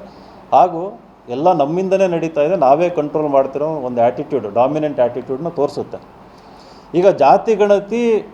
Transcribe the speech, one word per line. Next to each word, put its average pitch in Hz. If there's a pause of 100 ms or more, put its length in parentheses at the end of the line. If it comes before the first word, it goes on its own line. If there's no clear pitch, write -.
(520)
ಹಾಗೂ 170 (280)
ಎಲ್ಲ 143
ನಮ್ಮಿಂದನೇ 180
ನಡೀತಾ 160
ಇದೆ, 165
ನಾವೇ 151
ಕಂಟ್ರೋಲ್ 151
ಮಾಡ್ತಿರೋ 139
ಒಂದು 127
ಆ್ಯಟಿಟ್ಯೂಡ್, 120
ಡಾಮಿನೆಂಟ್ 143
ಆ್ಯಟಿಟ್ಯೂಡ್ನ 131
ತೋರಿಸುತ್ತೆ. 139 (1000)
ಈಗ 185
ಜಾತಿ 190
ಗಣತಿ 208